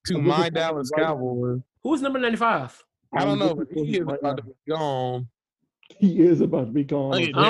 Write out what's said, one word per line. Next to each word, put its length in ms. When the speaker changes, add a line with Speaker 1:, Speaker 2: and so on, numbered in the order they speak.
Speaker 1:
to 100
Speaker 2:
I'm 100
Speaker 1:
my 100
Speaker 2:
looking 60
for 40
it 80
Speaker 1:
Dallas 420
Speaker 2:
right 60
now. 60
Speaker 1:
Cowboys. 520
Speaker 3:
Who 120
is 80
number 160
ninety-five? 680
Speaker 1:
I 80
don't 120
Speaker 2:
I'm 60
Speaker 1:
know, 80
Speaker 2:
looking 180
Speaker 1:
but 100
Speaker 2:
for 100
Speaker 1:
he 120
Speaker 2:
it 40
Speaker 1:
is 60
Speaker 2:
right 140
Speaker 1:
about 100
Speaker 2:
now. 60
Speaker 1:
to 60
be 100
gone. 600
Speaker 2:
He 220
is 200
about 260
to 60
be 120
gone. 280
Speaker 1:
Look 100
at 120
Speaker 3:
Um, 160